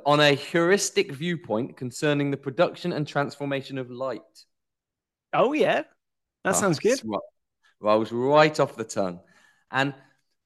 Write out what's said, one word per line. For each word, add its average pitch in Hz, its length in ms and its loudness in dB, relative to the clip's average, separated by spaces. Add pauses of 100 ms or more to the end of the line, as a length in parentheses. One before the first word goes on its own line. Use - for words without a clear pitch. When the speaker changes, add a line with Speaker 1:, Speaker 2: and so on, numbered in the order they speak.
Speaker 1:
On 147 140 4
a 147 160 6
Heuristic 196 760 0
Viewpoint 139 640 -6
Concerning 143 560 -2
the 135 60 -4
Production 165 560 -2
and 147 140 -4
Transformation 139 680 -6
of 123 120 -8
Light. 123 320 -8 (1120)
Speaker 2:
Oh, 208 200 2
yeah. 233 280 2 (640)
That 190 120 0
Speaker 1:
Oh, - 40 2
Speaker 2:
sounds 185 200 0
good. 220 140 2
Speaker 1:
it's 277 100 -4
ro-, 104 160 -6 (600)
rolls 107 320 2
right 147 480 4
off 139 160 0
the 113 80 -8
tongue. 92 360 -4 (520)
And 135 220 -2 (520)